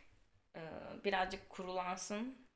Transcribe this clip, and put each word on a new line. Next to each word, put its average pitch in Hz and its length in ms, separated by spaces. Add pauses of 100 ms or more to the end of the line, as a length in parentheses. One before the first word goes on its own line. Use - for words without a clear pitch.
(560)
Ee, - 40 (460)
birazcık 190 440
kurulansın. 185 1080